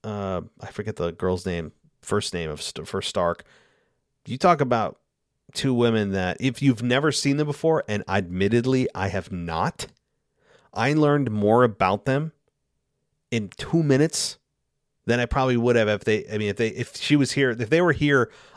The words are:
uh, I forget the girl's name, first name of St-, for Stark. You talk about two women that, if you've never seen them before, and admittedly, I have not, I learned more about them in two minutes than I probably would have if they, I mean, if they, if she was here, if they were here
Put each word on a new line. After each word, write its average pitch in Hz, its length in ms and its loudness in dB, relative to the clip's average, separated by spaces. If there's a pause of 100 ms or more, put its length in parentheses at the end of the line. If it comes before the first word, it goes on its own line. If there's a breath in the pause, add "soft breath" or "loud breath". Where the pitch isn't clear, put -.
uh, 98 380 -4 (180)
I - 120 -16
forget 104 240 -8
the 85 160 -4
girl's 92 340 -4
name, 85 260 -6 (300)
first - 320 -4
name 85 160 -4
of 76 140 -10
St-, - 240 -12
for 95 160 -6
Stark. 87 400 -2 (800 soft breath)
You 123 140 -8
talk 175 200 4
about 120 400 -2 (540)
two 131 220 0
women 110 380 2
that, 92 260 -2
if 131 240 -2
you've 123 180 2
never 131 300 2
seen 139 260 0
them 147 80 0
before, 156 420 0
and 104 200 -2
admittedly, 101 880 0
I 95 140 -2
have 95 220 -6
not, 87 540 -4 (880 soft breath)
I 120 200 0
learned 147 360 2
more 107 340 4
about 101 420 0
them 143 260 -2 (1000)
in 110 260 -4
two - 240 0
minutes 147 560 2 (680)
than 120 120 2
I 120 60 0
probably 131 320 0
would 120 180 4
have 110 140 4
if 104 140 0
they, 107 280 0
I 107 60 -4
mean, 107 100 0
if 101 100 -2
they, 113 120 0
if - 260 -8
she - 200 2
was 143 180 2
here, 139 160 2
if 117 200 -4
they 160 120 4
were 175 100 4
here 143 400 2 (260 loud breath)